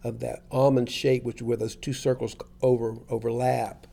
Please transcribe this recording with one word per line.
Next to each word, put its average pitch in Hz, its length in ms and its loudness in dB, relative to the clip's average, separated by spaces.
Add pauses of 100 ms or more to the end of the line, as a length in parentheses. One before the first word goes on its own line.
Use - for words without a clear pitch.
of 113 160 -6
that 117 320 -8
almond 131 380 4
shape, 131 340 2
which, 120 180 -6
where 117 160 0
those 110 180 -4
two - 180 -6
circles 123 420 -2 (260)
over, 117 340 2 (140)
overlap. 117 840 -2